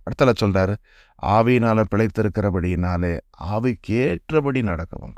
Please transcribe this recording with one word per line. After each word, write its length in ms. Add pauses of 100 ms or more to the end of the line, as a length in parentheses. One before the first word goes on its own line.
அடுத்தல 380
சொல்றாரு, 340 (500)
"ஆவியினால 580 (120)
பிழைத்திருக்கிறபடியினாலே 1200 (240)
ஆவிக்கேற்றபடி 1200
நடக்கவும் 540